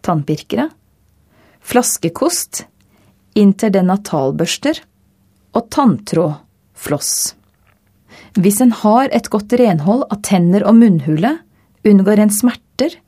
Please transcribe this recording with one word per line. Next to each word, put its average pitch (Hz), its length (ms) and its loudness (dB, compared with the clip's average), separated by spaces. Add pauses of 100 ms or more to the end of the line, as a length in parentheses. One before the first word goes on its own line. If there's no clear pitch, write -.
tannpirkere, 160 600 -4 (960)
flaskekost, - 1000 -4 (720)
interdentalbørster 190 1400 0 (760)
og 170 160 -4
tanntrådfloss. - 1400 -4 (1300)
Hvis 202 240 2
en 247 100 4 (100)
har 240 280 2
et - 200 -2
godt 208 280 -4
renhold 208 520 0
av 214 160 -8
tenner 180 400 2
og 220 120 6
munnhule, 180 600 2 (460)
unngår 208 380 4
en 208 120 2
smerter - 600 -4 (140)